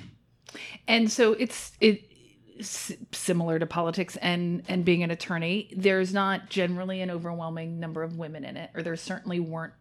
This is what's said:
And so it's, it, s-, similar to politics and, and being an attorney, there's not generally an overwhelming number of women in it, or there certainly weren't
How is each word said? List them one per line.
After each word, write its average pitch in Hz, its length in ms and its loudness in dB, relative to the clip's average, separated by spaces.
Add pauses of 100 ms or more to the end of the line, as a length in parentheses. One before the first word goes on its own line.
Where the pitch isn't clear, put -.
(880)
And 226 240 6
so 220 220 6
it's, - 460 -4
it, 214 220 6 (580)
s-, - 340 -8 (180)
similar 170 480 2
to 165 80 0
politics 170 520 -2
and, 175 480 0
and 185 160 0
being 175 200 6
an 170 80 0
attorney, 175 680 -2
there's 190 340 4
not 196 380 0
generally 185 520 0
an 185 100 -4
overwhelming 165 680 -6
number 160 220 -6
of 165 160 -6
women 156 260 -8
in 135 140 -10
it, 165 160 -12
or 165 80 -4
there 165 140 -4
certainly 180 440 -4
weren't 160 420 -6